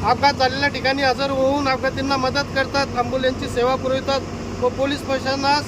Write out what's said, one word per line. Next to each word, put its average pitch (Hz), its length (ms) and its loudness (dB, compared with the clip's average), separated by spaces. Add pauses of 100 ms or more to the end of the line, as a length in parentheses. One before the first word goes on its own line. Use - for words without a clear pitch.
अपघात 254 240 4
झालेल्या 262 360 2
ठिकाणी 262 320 0
हजर 269 280 2
होऊन 277 380 2
अपघातींना 269 500 0
मदत 262 380 0
करतात, 269 320 0 (100)
ॲम्ब्युलन्सची 254 500 0
सेवा 254 280 2
पुरवितात 262 440 0 (440)
व 247 60 4
पोलीस 277 300 -2
प्रशासनास 277 680 0